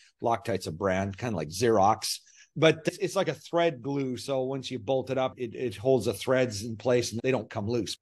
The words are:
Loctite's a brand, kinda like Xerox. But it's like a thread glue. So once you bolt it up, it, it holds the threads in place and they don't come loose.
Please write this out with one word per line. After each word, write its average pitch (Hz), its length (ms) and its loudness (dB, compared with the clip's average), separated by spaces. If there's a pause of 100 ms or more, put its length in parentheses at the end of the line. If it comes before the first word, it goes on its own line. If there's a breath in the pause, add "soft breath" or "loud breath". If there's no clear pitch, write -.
(220 soft breath)
Loctite's 113 440 0
a 87 60 -6
brand, 98 440 0
kinda 120 180 -6
like 78 140 -4
Xerox. 107 680 4 (400 soft breath)
But 156 300 4 (140)
it's 185 140 -2
like 180 120 0
a 143 60 -2
thread 170 480 0
glue. 135 340 -4
So 131 280 -4
once 131 260 -6
you 127 80 -6
bolt 131 320 -2
it 131 80 -2
up, 131 200 0
it, 120 160 -6
it 120 220 -6
holds 120 300 4
the 110 80 2
threads 120 480 2
in 113 140 -8
place 123 360 2
and 113 100 -6
they 131 80 0
don't 120 200 -2
come 104 180 -4
loose. 120 340 -2